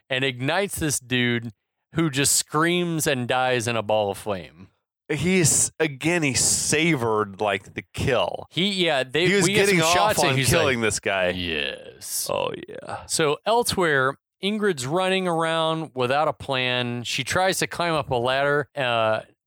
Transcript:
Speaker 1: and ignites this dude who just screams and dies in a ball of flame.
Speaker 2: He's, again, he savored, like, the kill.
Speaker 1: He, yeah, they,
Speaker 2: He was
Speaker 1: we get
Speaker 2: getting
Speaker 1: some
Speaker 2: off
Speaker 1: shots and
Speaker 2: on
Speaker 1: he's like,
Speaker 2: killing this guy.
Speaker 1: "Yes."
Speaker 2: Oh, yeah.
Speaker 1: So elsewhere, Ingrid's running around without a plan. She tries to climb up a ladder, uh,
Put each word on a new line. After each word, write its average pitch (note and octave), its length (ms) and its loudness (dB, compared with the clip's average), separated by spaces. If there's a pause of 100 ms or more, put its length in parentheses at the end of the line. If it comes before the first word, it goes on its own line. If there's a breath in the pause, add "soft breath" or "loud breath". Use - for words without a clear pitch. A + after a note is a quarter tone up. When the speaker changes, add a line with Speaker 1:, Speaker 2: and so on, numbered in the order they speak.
Speaker 1:
and C3 140 0
ignites C#3 520 -2
this D3+ 240 -2
dude A#2+ 520 0 (420)
who E3 160 2
just C3+ 260 2
screams E3 720 0
and B2+ 200 0
dies B2+ 400 0
in A#2+ 80 -2
a A2+ 60 0
ball G#2 300 0
of F#2+ 60 -8
flame. F#2 500 -8 (420)
Speaker 2:
He's, D#3+ 680 2
again, D#3 440 0
he C3+ 120 0
savored, A#2 1040 0
like, G2+ 320 -2
the G#2+ 80 -8 (120)
kill. - 560 -2
Speaker 1:
He, F#3 200 -2 (160)
yeah, C#3+ 180 0
they, D3 240 0
Speaker 2:
He F#3 60 4
was G3+ 120 4
Speaker 1:
we F#3+ 80 0
get G#3 120 4
Speaker 2:
getting G3 140 4
Speaker 1:
some D#3+ 100 2
Speaker 2:
off F3 40 2
Speaker 1:
shots F3+ 260 2
and D#3 120 2
Speaker 2:
on C3+ 60 0
Speaker 1:
he's C3 160 2
like, E3+ 80 4
Speaker 2:
killing C3+ 200 0
this G#2+ 200 0
guy. F#2+ 300 0
Speaker 1:
"Yes." D#2 1000 -6
Speaker 2:
Oh, G1+ 200 -2 (180)
yeah. - 380 -12
Speaker 1:
So D3+ 380 0
elsewhere, E3 720 2 (240)
Ingrid's G3 460 -2
running F#3 400 0
around D#3+ 680 0
without C3+ 340 2
a C#3 40 -2
plan. B2 680 -2
She - 220 -4
tries F#3 340 2
to D#3 80 0
climb E3+ 260 -2
up D3 160 -2
a C3 60 -2
ladder, C#3 580 0
uh, A#2 480 2 (260)